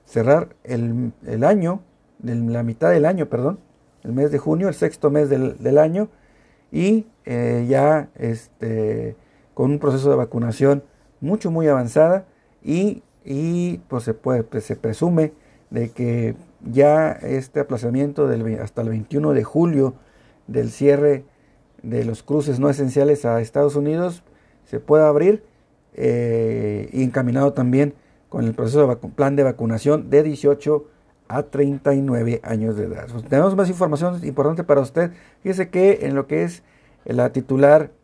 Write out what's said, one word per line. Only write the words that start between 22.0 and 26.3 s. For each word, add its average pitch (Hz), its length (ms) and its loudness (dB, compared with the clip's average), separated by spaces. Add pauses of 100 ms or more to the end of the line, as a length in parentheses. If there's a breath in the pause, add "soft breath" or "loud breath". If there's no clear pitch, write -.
los 113 180 -8
cruces 143 360 -2
no 143 100 2
esenciales 139 560 0
a 117 160 0
Estados 143 340 0
Unidos 165 480 -4 (400 soft breath)
se - 160 -8
pueda 151 300 4
abrir, 175 340 2 (540 soft breath)
eh, 113 920 -2